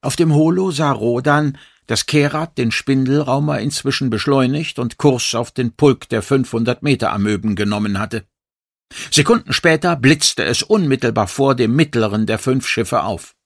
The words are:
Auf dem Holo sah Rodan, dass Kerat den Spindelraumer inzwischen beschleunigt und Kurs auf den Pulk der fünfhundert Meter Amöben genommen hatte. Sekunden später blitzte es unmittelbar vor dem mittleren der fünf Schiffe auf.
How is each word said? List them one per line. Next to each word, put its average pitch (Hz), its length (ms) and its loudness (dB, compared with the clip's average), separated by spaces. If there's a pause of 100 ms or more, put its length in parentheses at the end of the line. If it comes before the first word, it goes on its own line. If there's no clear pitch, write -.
Auf 143 80 -2
dem 160 200 2
Holo 165 360 2
sah 147 220 0
Rodan, 135 640 0 (300)
dass - 180 -2
Kerat 147 520 0
den 120 120 0
Spindelraumer 139 880 0
inzwischen 135 500 -2
beschleunigt 135 680 0
und 123 200 -6
Kurs 131 360 2
auf 117 160 -4
den 120 220 -4
Pulk - 360 2
der 113 140 -2
fünfhundert 123 640 -2
Meter 131 280 0
Amöben 104 440 -2
genommen 104 420 -2
hatte. 107 260 -6 (840)
Sekunden 160 420 2
später 165 440 0
blitzte 151 480 2
es 110 180 -2
unmittelbar 127 640 0
vor 135 300 0
dem 120 180 2
mittleren 110 500 0
der 107 140 -2
fünf 131 300 -2
Schiffe 113 340 -2
auf. 98 320 -8 (120)